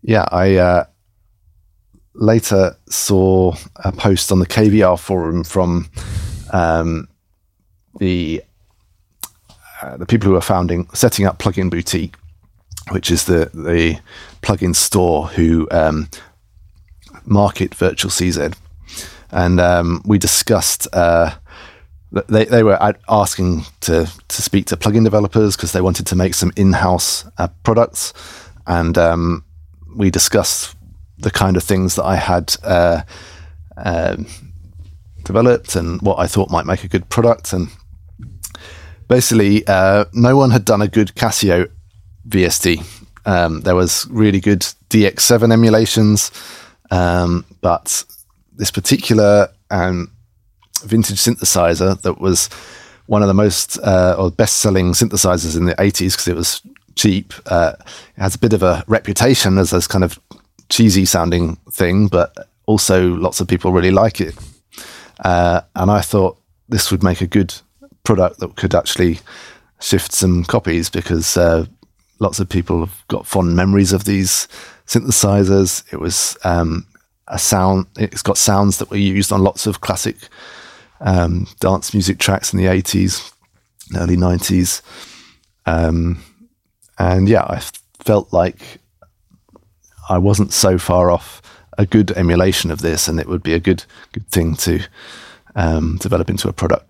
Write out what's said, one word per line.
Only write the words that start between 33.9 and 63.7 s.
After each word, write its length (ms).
developed 520
and 260
what 160
I 80
thought 240
might 160
make 180
a 40
good 200
product. 440
And 160
basically, 580
uh, 460
no 240
one 140
had 140
done 180
a 60
good 280
Casio 520
V 180
S 140
T. 240
Um, 360
there 160
was 340
really 300
good 260
D 180
X 180
seven 280
emulations, 800
um, 540
but 440
this 160
particular, 760
um, 400
vintage 340
synthesizer 840
that 180
was 280
one 160
of 60
the 60
most, 440
uh, 400
or 120
best-selling 600
synthesizers 640
in 100
the 140
eighties 360
'cause 120
it 80
was 240
cheap. 360
Uh, 280
it 40
has 140
a 40
bit 140
of 120
a 240
reputation 720
as 120
this 160
kind 160
of 160
cheesy-sounding 920
thing, 380
but 400
also 480
lots 260
of 60
people 260